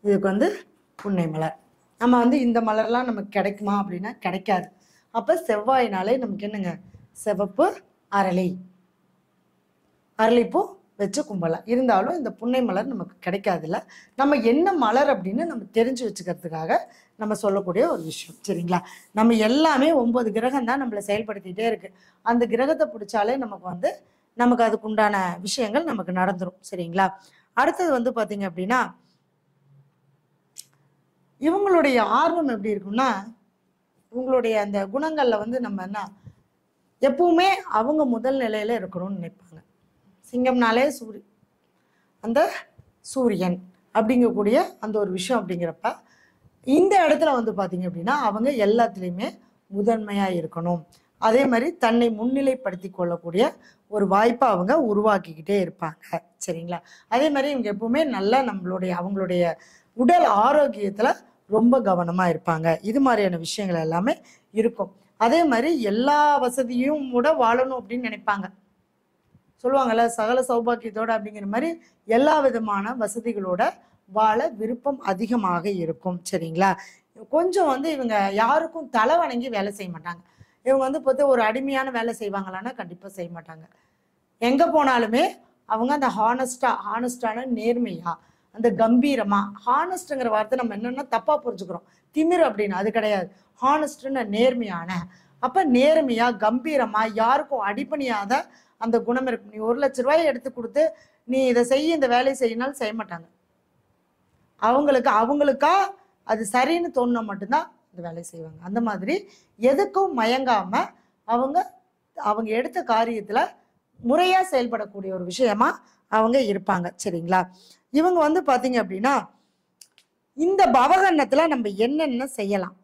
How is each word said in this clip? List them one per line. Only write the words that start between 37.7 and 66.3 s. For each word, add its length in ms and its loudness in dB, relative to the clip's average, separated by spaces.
முதல் 340 -2
நிலையில 400 -2
இருக்கணும்னு 400 -8
நினைப்பாங்க. 400 -16
சிங்கம்னாலே 560 2
சூரி-, 380 -8
அந்த 160 2
சூரியன் 560 0
அப்படிங்கக்கூடிய 600 2
அந்த 200 -4
ஒரு 120 -2
விஷயம் 300 -2
அப்படிங்கிறப்ப, 480 -6
இந்த 300 4
இடத்துல 240 4
வந்து 220 0
பாத்தீங்க 360 -4
அப்படின்னா, 260 -4
அவங்க 220 -2
எல்லாத்துலேயுமே 760 0
முதன்மையா 560 -2
இருக்கணும். 420 -4
அதே 280 4
மாதிரி 320 0
தன்னை 340 2
முன்னிலைப்படுத்தி 800 -2
கொள்ளக்கூடிய 520 -2
ஒரு 200 0
வாய்ப்பை 420 4
அவங்க 320 2
உருவாக்கிக்கிட்டே 840 0
இருப்பாங்க. 580 -8
சரிங்களா? 340 -8
அதே 220 2
மாதிரி 220 0
இவங்க 220 -2
எப்பவுமே 320 -2
நல்லா 360 2
நம்மளுடைய, 500 -4
அவங்களுடைய 420 0
உடல் 320 4
ஆரோக்கியத்துல 880 2
ரொம்ப 320 4
கவனமா 480 0
இருப்பாங்க. 540 0
இது 180 -2
மாதிரியான 380 2
விஷயங்கள் 440 -4
எல்லாமே 320 0
இருக்கும். 400 -2
அதே 260 4
மாதிரி 380 0
எல்லா 560 2